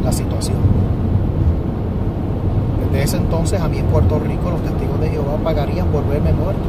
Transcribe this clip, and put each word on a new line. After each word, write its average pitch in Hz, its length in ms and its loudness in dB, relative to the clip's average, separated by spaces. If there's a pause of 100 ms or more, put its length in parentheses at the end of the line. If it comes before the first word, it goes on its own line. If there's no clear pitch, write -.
la - 80 2
situación. - 460 -2 (2250)
Desde - 180 0
ese - 140 0
entonces, 170 440 0
a 156 80 0
mí 139 100 -2
en - 80 0
Puerto 151 320 4
Rico, - 320 0
los 170 120 0
testigos - 380 -2
de - 80 2
Jehová - 340 -2
pagarían - 460 0
por 147 180 0
verme - 260 2
muerto. 143 360 0